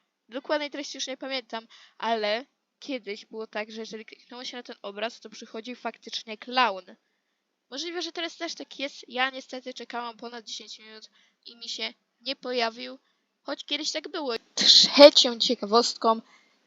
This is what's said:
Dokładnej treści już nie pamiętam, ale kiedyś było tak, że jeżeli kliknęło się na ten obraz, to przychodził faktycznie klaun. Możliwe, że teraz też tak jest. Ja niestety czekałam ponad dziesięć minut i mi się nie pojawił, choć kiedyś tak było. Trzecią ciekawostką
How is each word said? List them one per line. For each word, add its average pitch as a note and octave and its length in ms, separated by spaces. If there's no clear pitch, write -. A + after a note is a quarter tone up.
Dokładnej D4 420
treści C#4+ 260
już C#4 100
nie C4+ 100
pamiętam, A#3+ 500
ale A3 480
kiedyś G#3+ 480
było A3 200
tak, A3 240
że A3 100
jeżeli G#3+ 240
kliknęło - 400
się B3+ 120
na A#3+ 60
ten - 200
obraz, G3+ 380
to A3 100
przychodził A3+ 460
faktycznie - 640
klaun. A3+ 460
Możliwe, E4 320
że E4 100
teraz E4+ 240
też E4 180
tak - 240
jest. C#4 300
Ja B3+ 220
niestety C4 440
czekałam A#3 420
ponad A#3 280
dziesięć G#3+ 340
minut A3 320
i A#3 100
mi A#3 120
się A#3 260
nie C4 160
pojawił, B3 600
choć - 220
kiedyś D4 280
tak D4+ 160
było. D4 240
Trzecią - 840
ciekawostką A3+ 800